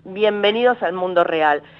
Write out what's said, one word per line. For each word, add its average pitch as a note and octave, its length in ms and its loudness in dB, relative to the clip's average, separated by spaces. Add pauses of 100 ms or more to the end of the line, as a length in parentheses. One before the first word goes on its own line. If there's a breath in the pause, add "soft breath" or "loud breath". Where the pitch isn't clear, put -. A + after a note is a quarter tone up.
bienvenidos G#3 760 0
al F3 120 -4
mundo F3+ 320 0
real. D#3 380 0 (160 soft breath)